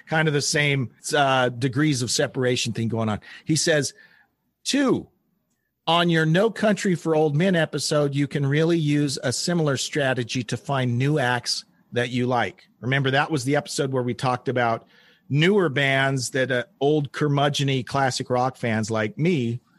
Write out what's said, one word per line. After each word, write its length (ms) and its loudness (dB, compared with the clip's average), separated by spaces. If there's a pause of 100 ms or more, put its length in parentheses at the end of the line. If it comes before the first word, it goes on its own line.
kind 220 2
of 80 2
the 80 2
same, 480 0 (260)
uh, 320 4
degrees 540 0
of 80 -4
separation 600 0
thing 160 -4
going 220 -2
on. 100 -2 (260)
He 100 0
says, 380 0 (680)
"Two, 440 0 (800)
on 240 2
your 160 4
No 240 4
Country 460 0
for 180 -2
Old 220 2
Men 220 2
episode, 580 0
you 120 0
can 180 -2
really 340 2
use 420 0
a 120 -2
similar 420 0
strategy 680 -2
to 140 -6
find 400 -2
new 220 2
acts 460 -2 (260)
that 180 -2
you 160 -2
like." 440 -2 (100)
Remember, 320 0
that 200 2
was 120 -2
the 140 0
episode 340 -4
where 120 -2
we 100 -2
talked 340 -2
about 400 0 (460)
newer 340 4
bands 640 0
that, 220 -2
uh, 120 0 (160)
old 320 0
curmudgeon-y 720 0
classic 440 -2
rock 260 0
fans 360 -2
like 260 -2
me 420 -2 (200)